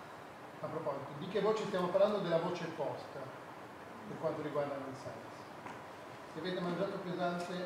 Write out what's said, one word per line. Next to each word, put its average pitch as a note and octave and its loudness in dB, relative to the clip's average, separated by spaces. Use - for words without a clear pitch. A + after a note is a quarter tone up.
a - -2
proposito, C#3 -2
di D3 -6
che G3 4
voce G#3+ 6
stiamo F3+ 2
parlando? G3+ 8
Della E3+ 4
voce F3 2
post, - -2
per C#3 -6
quanto D#3+ 2
riguarda C#3+ 0
l'insights. C3 -6
Se D#3+ -6
avete F3+ 0
mangiato F3+ 2
pesante, F3 0